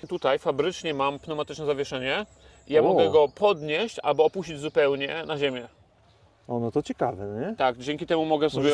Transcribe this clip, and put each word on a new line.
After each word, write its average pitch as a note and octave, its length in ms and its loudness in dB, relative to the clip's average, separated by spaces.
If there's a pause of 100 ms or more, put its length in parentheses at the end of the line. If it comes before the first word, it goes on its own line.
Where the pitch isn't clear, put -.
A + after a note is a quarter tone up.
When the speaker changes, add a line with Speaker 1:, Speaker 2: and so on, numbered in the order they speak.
Speaker 1:
Tutaj D3 300 0
fabrycznie D#3 560 -2
mam C#3 240 -2
pneumatyczne D3+ 480 -8
zawieszenie. C#3 600 -4 (420)
Ja D3+ 120 4
Speaker 2:
O. - 40 6
Speaker 1:
mogę E3+ 260 4
go D3 180 6
podnieść F3+ 680 0
albo D3 260 2
opuścić E3 340 -2
zupełnie C#3+ 680 0
na D3+ 120 -4
ziemię. B2+ 300 -2 (800)
Speaker 2:
O, A#2+ 120 -2
no A#2 100 -2
to D3 120 0
ciekawe, A#2+ 440 -4 (140)
nie? G#3 160 -6
Speaker 1:
Tak, B2+ 220 0
dzięki D3 280 -8
temu D#3+ 180 0
mogę D#3 220 2
Speaker 2:
Możesz C3+ 160 -2
Speaker 1:
sobie C#3+ 120 4